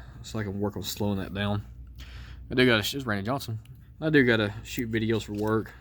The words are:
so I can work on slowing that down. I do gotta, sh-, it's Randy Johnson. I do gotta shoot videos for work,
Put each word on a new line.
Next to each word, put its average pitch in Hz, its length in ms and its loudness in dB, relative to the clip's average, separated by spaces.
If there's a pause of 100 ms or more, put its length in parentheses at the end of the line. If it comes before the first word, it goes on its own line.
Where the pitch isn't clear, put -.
(220)
so - 180 -8
I 110 40 -2
can 101 160 -4
work 101 160 -2
on 90 80 -8
slowing 101 360 -2
that - 140 -6
down. 104 300 -2 (880)
I 117 40 -6
do 127 100 6
gotta, 113 180 6
sh-, - 120 -4
it's 139 100 -6
Randy 101 200 -2
Johnson. 117 340 -4 (420)
I 156 80 -2
do 151 140 8
gotta 110 300 4 (100)
shoot 120 280 -6
videos 110 320 2
for 104 100 -10
work, 107 480 0